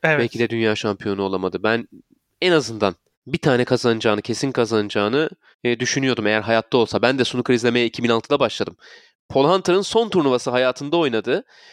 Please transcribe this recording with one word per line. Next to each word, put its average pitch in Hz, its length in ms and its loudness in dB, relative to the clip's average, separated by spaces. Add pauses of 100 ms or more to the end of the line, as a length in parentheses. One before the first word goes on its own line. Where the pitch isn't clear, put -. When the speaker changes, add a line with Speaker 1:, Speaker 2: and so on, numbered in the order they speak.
Speaker 1:
Evet. 156 160 2
Speaker 2:
belki 120 200 -2
de 117 100 0
dünya 110 260 0
şampiyonu 101 460 -4
olamadı. 95 420 -2
Ben 113 240 0 (540)
en 180 100 2
azından 110 440 0 (320)
bir 151 100 0
tane 123 280 2
kazanacağını, 113 560 2
kesin 127 300 -4
kazanacağını, 110 800 0 (340)
e, 120 160 -2
düşünüyordum 123 480 -2
eğer 107 140 2
hayatta 98 360 0
olsa. 107 240 0
Ben 127 180 2
de 123 60 2
snooker 123 280 0
izlemeye 120 320 2
iki 117 180 -6
bin 120 60 0
altıda 117 300 0
başladım. 107 380 -2 (520)
Paul 135 200 2
Hunter'ın 185 320 2
son 226 280 -2
turnuvası 139 420 0
hayatında 127 460 -2
oynadı. 135 460 -2 (300)